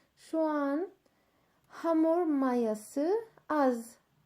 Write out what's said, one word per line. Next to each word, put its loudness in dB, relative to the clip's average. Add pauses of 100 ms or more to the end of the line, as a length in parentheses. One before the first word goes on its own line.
(160)
Şu -6
an -2 (800)
hamur 2
mayası, 0 (280)
az 0 (300)